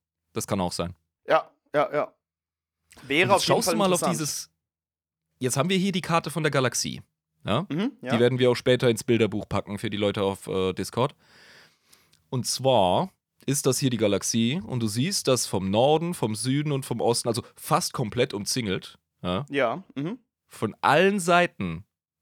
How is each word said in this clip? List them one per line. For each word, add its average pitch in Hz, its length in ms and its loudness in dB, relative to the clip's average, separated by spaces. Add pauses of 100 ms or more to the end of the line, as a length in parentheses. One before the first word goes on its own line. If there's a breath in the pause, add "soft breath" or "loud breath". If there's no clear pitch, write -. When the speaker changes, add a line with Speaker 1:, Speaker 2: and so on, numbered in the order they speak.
(340)
Speaker 1:
Das 110 140 -6
kann 98 140 -2
auch 87 120 -2
sein. 87 220 -6 (320)
Speaker 2:
Ja, 156 220 2 (240)
ja, 143 200 0
ja. - 200 -4 (920)
Wäre 143 200 2
Speaker 1:
Und 185 60 2
jetzt - 20 6
Speaker 2:
auf 180 100 4
jeden - 0 -
Speaker 1:
schaust 220 240 2
Speaker 2:
Fall 202 80 2
Speaker 1:
du 226 60 0
mal 196 140 2
auf 175 80 0
Speaker 2:
interessant. 170 180 0
Speaker 1:
dieses, - 320 -6 (880)
jetzt 127 180 -2
haben 156 120 0
wir 190 80 2
hier 185 160 2
die 180 80 -2
Karte 165 280 -2
von 156 140 -4
der 151 80 0
Galaxie. 135 500 -2 (440)
Ja? - 240 -2
Speaker 2:
Mhm, 208 320 -2
ja. 127 120 -4
Speaker 1:
Die 113 60 0
werden 123 200 4
wir 123 120 6
auch 117 40 2
später 127 340 2
ins 113 140 0
Bilderbuch 107 460 0
packen 101 300 -6
für 110 100 -6
die 101 80 -6
Leute 101 260 0
auf, 98 240 -4
äh, 95 260 -2
Discord. 117 420 -2 (1120 soft breath)
Und 123 160 -2
zwar 127 680 4 (340)
ist 139 200 -2
das 131 140 4
hier 135 100 2
die 120 80 0
Galaxie 113 680 0
und 127 160 -4
du 110 60 0
siehst, 131 400 -2
dass 127 200 2
vom 95 220 -2
Norden, 151 440 2
vom 110 220 -2
Süden 135 360 -2
und 135 140 -4
vom 117 160 -6
Osten, 117 260 0
also 117 160 -2 (120)
fast - 380 -2
komplett 123 400 -2
umzingelt, 104 640 -4 (240)
ja? 92 280 -2
Speaker 2:
Ja, 139 340 -2 (120)
mhm. 170 240 -6 (280)
Speaker 1:
Von - 340 -6
allen 185 380 4
Seiten 170 640 0 (380)